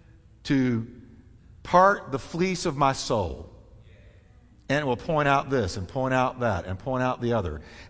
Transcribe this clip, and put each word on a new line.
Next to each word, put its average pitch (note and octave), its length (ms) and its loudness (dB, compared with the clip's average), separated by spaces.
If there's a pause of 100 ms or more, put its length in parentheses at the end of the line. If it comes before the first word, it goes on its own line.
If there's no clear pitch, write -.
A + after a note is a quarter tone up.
(440)
to B2+ 440 2 (720)
part F#3+ 480 6
the C3 80 -2
fleece F3+ 480 -2
of D3+ 100 -2
my C#3 160 4
soul. F2 560 -2 (1200)
And C#3 120 0
it D3 60 -4
will B2 100 0
point D3 320 0
out C#3 220 2
this A#2 260 0
and F#2 100 -8
point C3 280 -2
out B2+ 260 0
that G2+ 240 -2
and F#2 140 -8
point B2+ 240 -4
out B2+ 180 -4
the A#2+ 140 0
other. E2 260 -4 (300)